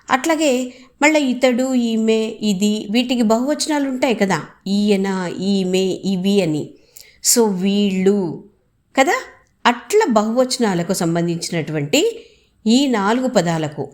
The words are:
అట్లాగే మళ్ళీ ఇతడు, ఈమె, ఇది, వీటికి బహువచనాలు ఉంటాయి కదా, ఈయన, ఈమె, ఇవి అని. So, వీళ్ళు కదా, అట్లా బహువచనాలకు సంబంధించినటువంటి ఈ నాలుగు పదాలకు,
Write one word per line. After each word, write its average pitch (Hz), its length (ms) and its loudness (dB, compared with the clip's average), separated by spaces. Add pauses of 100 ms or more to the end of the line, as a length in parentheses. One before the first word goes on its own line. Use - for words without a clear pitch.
అట్లాగే 262 640 0 (280)
మళ్ళీ 302 180 4
ఇతడు, 254 540 0
ఈమె, 220 680 0
ఇది, 208 500 0
వీటికి 254 300 0
బహువచనాలు 277 680 0
ఉంటాయి 254 260 -2
కదా, 190 260 0 (260)
ఈయన, 196 720 0
ఈమె, 190 460 0 (280)
ఇవి 196 280 2
అని. 151 280 -2 (540)
So, - 200 2
వీళ్ళు 196 1000 0 (560)
కదా, 349 180 4 (480)
అట్లా 381 440 2
బహువచనాలకు 214 840 0
సంబంధించినటువంటి 170 1080 -2 (640)
ఈ 254 220 4
నాలుగు 233 400 0
పదాలకు, 165 680 -2